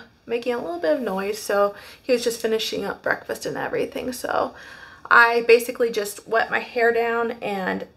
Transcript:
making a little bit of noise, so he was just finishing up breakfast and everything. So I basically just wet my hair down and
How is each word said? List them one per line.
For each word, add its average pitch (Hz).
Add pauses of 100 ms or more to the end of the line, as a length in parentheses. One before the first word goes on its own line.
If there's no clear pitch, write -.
(260)
making 240
a 240
little 339
bit 320
of 277
noise, 202
so 202 (260)
he -
was 240
just 233
finishing 220
up -
breakfast -
and 160
everything. -
So - (560)
I 233
basically 240
just 208
wet 220
my 226
hair 233
down 233 (100)
and 196